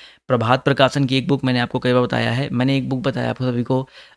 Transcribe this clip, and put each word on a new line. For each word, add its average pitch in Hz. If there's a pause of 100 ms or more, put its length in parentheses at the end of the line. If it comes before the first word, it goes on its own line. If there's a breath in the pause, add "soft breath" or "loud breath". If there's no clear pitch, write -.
(280 loud breath)
प्रभात 123
प्रकाशन 139
की 131
एक 123
बुक 135
मैंने 127
आपको 123
कई 127
बार 127
बताया 117
है, 131
मैंने 127
एक 127
बुक 131
बताया 123
आप 120
सभी 123
को, 131 (280 loud breath)